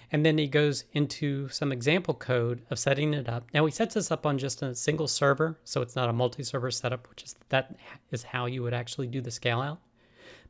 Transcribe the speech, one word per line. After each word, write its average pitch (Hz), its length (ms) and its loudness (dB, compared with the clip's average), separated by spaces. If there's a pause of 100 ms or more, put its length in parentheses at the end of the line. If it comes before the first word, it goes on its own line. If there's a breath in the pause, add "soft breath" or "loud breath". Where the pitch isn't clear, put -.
(100)
and 151 140 4
then 156 140 6
he 151 80 2
goes 147 460 2
into 139 580 -2
some 143 220 -2
example 147 420 2
code 120 560 0
of - 80 -4
setting 147 340 2
it 139 160 -4
up. 117 240 -4
Now 151 140 6
he 151 40 2
sets 226 240 0
this 208 160 -2
up 160 140 -2
on 143 140 2
just 135 240 -4
a 127 120 -4
single 151 340 0
server, 151 560 2
so - 180 -2
it's 120 120 -6
not 127 140 2
a 117 60 2
multi-server 123 560 -2
setup, 120 400 -4
which - 140 -18
is, - 100 -18 (160)
that - 260 0 (340 loud breath)
is 120 120 -6
how 123 240 -4
you 127 160 -4
would 120 100 -2
actually 120 360 -6
do 131 120 -6
the 123 100 -8
scale 120 300 -2
out. 147 200 -6 (680 loud breath)